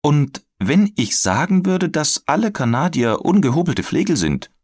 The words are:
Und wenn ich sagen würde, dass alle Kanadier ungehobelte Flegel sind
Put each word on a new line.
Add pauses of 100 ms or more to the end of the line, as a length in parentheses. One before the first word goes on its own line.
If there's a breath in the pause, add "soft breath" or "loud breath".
Und (140)
wenn
ich
sagen
würde,
dass
alle
Kanadier
ungehobelte
Flegel
sind (140)